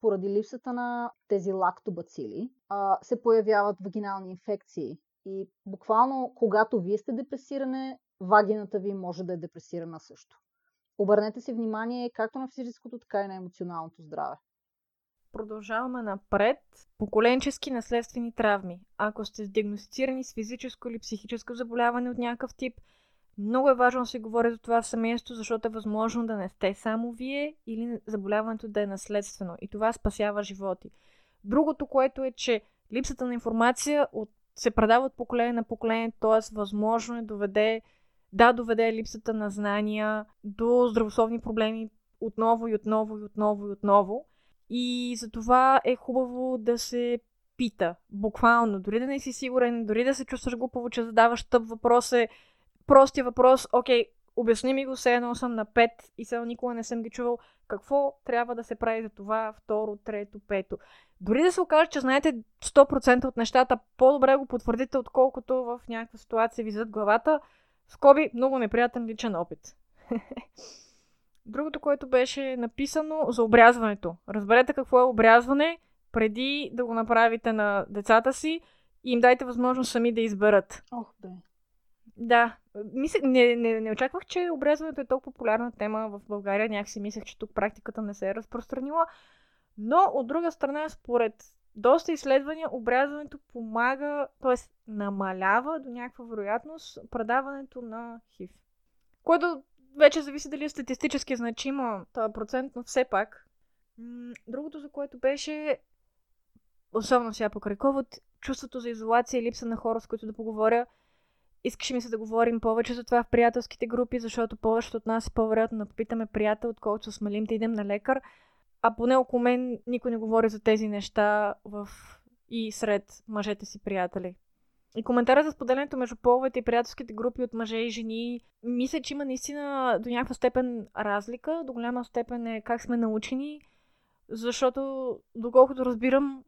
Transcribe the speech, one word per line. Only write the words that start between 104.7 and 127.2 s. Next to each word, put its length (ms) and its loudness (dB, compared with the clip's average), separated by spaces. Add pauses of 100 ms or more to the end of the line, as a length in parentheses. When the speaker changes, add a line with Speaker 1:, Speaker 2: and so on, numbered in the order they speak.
Speaker 2:
за 80 -18
което 300 -10
беше, 600 -2 (1160)
особено 420 0
сега 140 -4
покрай 280 -8
covid, 440 -2 (200)
чувството 400 -10
за 100 -8
изолация 500 0
и 20 -4
липса 240 -6
на 100 -4
хора, 240 -4
с 60 -16
които 200 -10
да 60 -10
поговоря. 540 0 (800)
Искаше 300 -6
ми 60 -2
се 80 -12
да 100 -4
говорим 420 0
повече 340 0
за 100 -8
това 180 2
в 80 -8
приятелските 560 2
групи, 340 -2
защото 360 -4
повечето 400 0
от 100 -8
нас 200 -2
е 80 -10
по-вероятно 440 2
да 80 -6
попитаме 400 -6
приятел, 440 -2
отколкото 420 -6
смелим 320 -4
да 100 -2
идем 180 -2
на 120 -4
лекар. 360 -2 (600)
А 120 2
поне 220 2
около 260 2
мен 440 0
никой 240 -4
не 60 -4
говори 320 2
за 120 -6
тези 280 2
неща 640 0 (100)
в... 240 -12 (600)
и 240 -6
сред 560 -2
мъжете 380 -6
си 120 -20
приятели. 560 -6 (640)
И 60 -6
коментара 420 4
за 80 -2
споделянето 440 -2
между 200 -6
половете 420 2
и 40 -2
приятелските 520 -2
групи 280 -4